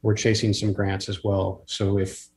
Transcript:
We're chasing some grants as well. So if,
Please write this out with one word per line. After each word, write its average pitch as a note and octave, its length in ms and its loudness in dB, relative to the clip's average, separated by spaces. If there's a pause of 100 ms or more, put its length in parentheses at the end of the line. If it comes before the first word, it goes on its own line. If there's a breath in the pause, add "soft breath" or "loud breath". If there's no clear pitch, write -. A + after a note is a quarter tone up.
We're G#2+ 120 4
chasing A2 380 2
some G#2 200 0
grants G2 360 -2
as G2 160 -6
well. G2 420 0
So G2+ 320 0
if, F#2+ 280 -4 (100)